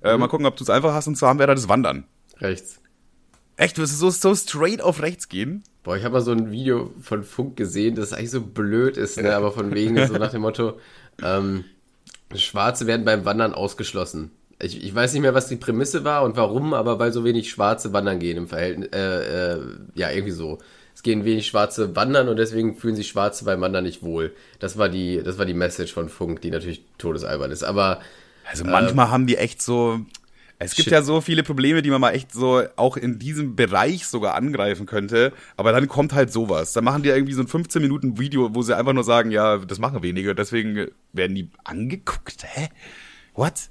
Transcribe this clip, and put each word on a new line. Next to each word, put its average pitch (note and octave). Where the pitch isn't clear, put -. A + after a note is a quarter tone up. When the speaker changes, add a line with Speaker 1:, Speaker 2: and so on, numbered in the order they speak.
Speaker 1:
Äh, A2
Speaker 2:
Mhm. A2+
Speaker 1:
mal B2
gucken, D3
ob C3
du's B2+
einfach C#3+
hast. D3+
Und D3
zwar C3
haben C#3+
wir C#3
da C#3
das A2+
Wandern. F2+
Speaker 2:
Rechts. -
Speaker 1:
Echt? E3+
Wirst D3+
du -
so, E3+
so G3
straight F3+
auf E3
rechts F3
gehen? C#3
Speaker 2:
Boah, F2+
ich G2
hab A#2+
mal B2+
so A#2
ein A2
Video A#2+
von G#2
Funk C3
gesehen, G#2
das G#2
eigentlich A2+
so B2+
blöd A2
ist, -
ne? G#2
Aber G#2
von G2+
wegen A2+
so A2
nach G#2+
dem A2+
Motto, A2
<laughs> -
ähm, F#2+
Schwarze G#2+
werden A2+
beim G#2
Wandern G#2+
ausgeschlossen. F2+
Ich, -
ich F#2+
weiß B2
nicht D3
mehr, C3
was C3
die C3
Prämisse C3
war D3
und A2+
warum, B2
aber A#2
weil A#2
so A#2
wenig A#2
Schwarze G#2+
wandern G2
gehen E2+
im E2+
Verhältnis, F2
äh, F2+
äh, E2
ja, E2+
irgendwie F#2+
so. D#2+
Es -
gehen G#2+
wenig A2
Schwarze G#2
wandern B2+
und A2+
deswegen A2+
fühlen A2+
sich G#2
Schwarze G2+
beim F#2+
Wandern F#2
nicht E2+
wohl. E2
Das G2
war G#2
die, F2+
das F#2
war G2+
die F2+
Message F2
von E2
Funk, E2
die E2+
natürlich E2
todesalbern D2
ist, D#2+
aber G2
Speaker 1:
Also D#2+
manchmal A2+
Speaker 2:
äh, G#2+
Speaker 1:
haben B2+
die B2
echt -
so A#2
es F2+
gibt -
Speaker 2:
Shit. A2+
Speaker 1:
ja D#3
so D#3
viele D#3+
Probleme, D3
die C#3+
man C3+
mal A#2
echt C3
so B2+
auch B2+
in A#2+
diesem C#3
Bereich A#2
sogar G#2
angreifen G#2
könnte, A2+
aber A2
dann C3+
kommt C#3+
halt C3+
sowas. F#2+
Dann A#2
machen C#3
die C#3+
irgendwie C#3
so C3
ein B2
fünfzehn E3
Minuten C3+
Video, B2+
wo A#2+
sie A2+
einfach B2+
nur C3
sagen, A#2
"Ja, G#2+
das F#2+
machen A#2+
wenige, F#2+
deswegen G#2
werden F#2+
die F#2
angeguckt." -
Hä? D3+
What? -